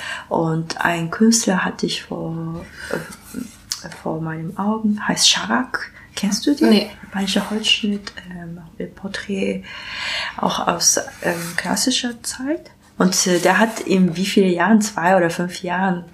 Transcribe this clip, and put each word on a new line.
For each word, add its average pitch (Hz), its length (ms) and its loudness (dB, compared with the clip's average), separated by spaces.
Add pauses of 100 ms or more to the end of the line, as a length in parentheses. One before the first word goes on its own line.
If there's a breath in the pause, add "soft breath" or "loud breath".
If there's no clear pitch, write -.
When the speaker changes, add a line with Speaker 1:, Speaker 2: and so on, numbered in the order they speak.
(280 loud breath)
Speaker 1:
Und 160 560 0
ein 165 280 0
Künstler 220 520 4
hatte 185 220 -4
ich - 180 -4
vor, 165 640 -8 (260 loud breath)
äh, - 1000 -10 (120)
vor 160 200 -6
meinen 160 360 -8
Augen, 214 500 0
heißt - 220 4
Scharak. - 640 -2 (240 loud breath)
Kennst - 320 -2
du 294 80 4
den? 226 140 4
Speaker 2:
Nee. 214 200 6 (240)
Speaker 1:
Manche 196 380 0
Holzschnitt, 208 600 0 (200)
ähm, 175 280 -12 (360)
Porträt, 196 680 -4 (760 loud breath)
auch - 300 -2
aus, - 300 2 (240)
ähm, 175 140 0 (220)
klassischer 233 680 0
Zeit. 294 480 -6 (260)
Und, - 300 2
äh, 180 120 2
der 185 200 4
hat 226 220 2
in 185 340 4
wie 180 100 0
viele 190 220 6
Jahren, 185 340 6
zwei 185 360 2
oder 175 120 4
fünf 175 320 -4
Jahren, 180 520 -2